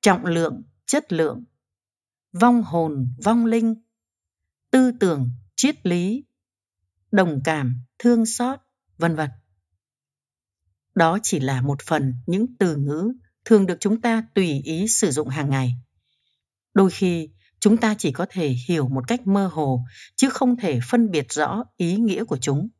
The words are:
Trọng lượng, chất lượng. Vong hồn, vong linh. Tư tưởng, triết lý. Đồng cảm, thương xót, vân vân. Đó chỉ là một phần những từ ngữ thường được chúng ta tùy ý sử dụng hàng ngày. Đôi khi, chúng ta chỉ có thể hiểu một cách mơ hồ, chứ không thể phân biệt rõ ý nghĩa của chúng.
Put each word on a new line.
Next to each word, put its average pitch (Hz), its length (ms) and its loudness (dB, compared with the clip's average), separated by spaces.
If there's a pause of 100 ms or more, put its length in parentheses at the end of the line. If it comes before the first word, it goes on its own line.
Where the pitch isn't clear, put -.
Trọng 202 260 2
lượng, 165 360 -2 (240)
chất 285 260 -2
lượng. 139 320 -2 (880)
Vong 233 300 4
hồn, 151 460 -2 (160)
vong 233 220 2
linh. 226 280 2 (960)
Tư 254 300 6
tưởng, 143 300 0 (260)
triết 294 300 0
lý. 185 380 -2 (880)
Đồng 175 340 2
cảm, 127 380 -2 (160)
thương 233 280 4
xót, 247 320 -4 (400)
vân 170 180 0
vân. 151 140 -2 (1600)
Đó 170 280 2
chỉ 151 180 -2
là 131 200 -2
một 139 220 -2
phần 139 320 -2 (120)
những 196 200 0 (120)
từ 175 180 0
ngữ 151 360 -2 (320)
thường 202 220 6
được 175 140 -2
chúng 220 200 0
ta 226 240 -2 (100)
tùy 160 300 0
ý 165 240 -4
sử 190 220 0
dụng 131 180 -2
hàng 143 220 -4
ngày. 131 240 0 (1000)
Đôi 190 160 6
khi, 170 400 -2 (300)
chúng 220 160 6
ta 220 220 0
chỉ 147 140 -2
có 185 180 -4
thể 165 180 -2
hiểu 131 400 0
một 131 200 -4
cách 247 180 -4
mơ 196 260 0
hồ, 135 320 -2 (320)
chứ 269 140 0
không 247 260 0
thể 170 320 -2
phân 233 220 2
biệt 151 220 -2
rõ 175 320 -2 (120)
ý 180 200 -2
nghĩa 220 280 0
của 160 120 -4
chúng. 147 320 -4 (120)